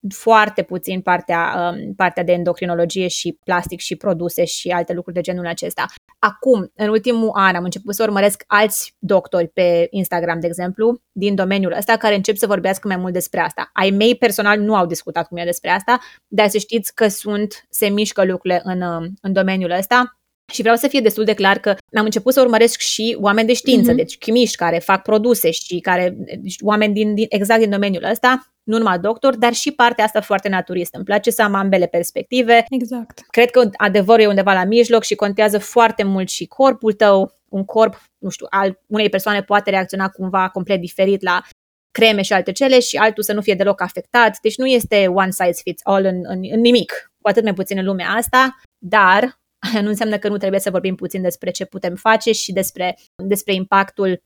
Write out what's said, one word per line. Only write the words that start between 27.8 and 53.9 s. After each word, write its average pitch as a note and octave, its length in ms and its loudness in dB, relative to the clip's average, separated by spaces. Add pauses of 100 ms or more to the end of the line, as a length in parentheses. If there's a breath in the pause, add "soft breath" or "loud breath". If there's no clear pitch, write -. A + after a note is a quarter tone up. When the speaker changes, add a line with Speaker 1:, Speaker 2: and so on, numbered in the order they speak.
Speaker 1:
ăsta, B3+ 440 0 (160)
nu A3 140 -2
numai G3 220 2
doctor, A3+ 360 0
dar A#3+ 180 2
și C#4 180 -4
partea A#3 340 2
asta G#3+ 160 0
foarte G3+ 280 -2
naturistă. F3+ 480 -4
Îmi F#3 80 -10
place G3+ 260 0
să A3+ 100 -2
am G#3 120 2
ambele F#3+ 320 2
perspective. A#3 840 2
Speaker 2:
Exact. A#3+ 500 -8 (100)
Speaker 1:
Cred A#3+ 220 4
că B3 260 4
adevărul G#3 460 4
e G#3+ 40 6
undeva G3 260 2
la F#3 100 2
mijloc A3+ 400 2
și - 120 -4
contează G#3 440 0
foarte A3 440 0
mult F#3+ 260 -2
și - 160 -8
corpul C4 480 0
tău. G3+ 380 4 (180)
Un G3 160 -6
corp, A3 360 0 (160)
nu F#3+ 120 -10
știu, - 200 -14
al G3 380 -2
unei G#3 220 -2
persoane G3+ 340 -2
poate G3+ 260 0
reacționa F#3+ 400 -2
cumva F#3 400 -2
complet F#3 300 -4
diferit F#3+ 420 0
la F3+ 200 -2 (500 loud breath)
creme A3 300 2
și F#3+ 120 -2
alte F#3+ 180 0
cele C4 280 4
și A#3+ 180 -2
altul A3 260 2
să G#3 100 -4
nu G#3 80 -2
fie G3+ 120 2
deloc G3 280 0
afectat. G#3 600 0
Deci A3 160 -2
nu C4 80 -2
este A3 420 2
one F#3+ 240 0
size F3+ 320 -2
fits - 200 -8
all G3 220 2
în, F3+ 180 -2
în, F#3 160 -8 (120)
în A3 80 0
nimic, A#3+ 520 0 (100)
cu G#3 80 0
atât G#3 140 2
mai G#3 100 0
puțin F#3+ 240 -6
în F#3 80 -2
lumea F#3 240 -4
asta, B3 460 0 (220 soft breath)
dar G#3 600 2 (320)
<laughs> G#3+ 120 0
nu G#3 60 -2
înseamnă G#3+ 280 -2
că G3+ 100 -4
nu G3+ 100 -2
trebuie G3 220 -2
să G3 120 -4
vorbim F#3 240 -2
puțin F#3 260 -8
despre F3+ 300 -4
ce F#3+ 140 -8
putem F3+ 300 -8
face A3 360 0
și A3 200 -4
despre, F#3 460 -4 (260 soft breath)
despre G3 300 -2
impactul F#3+ 720 -2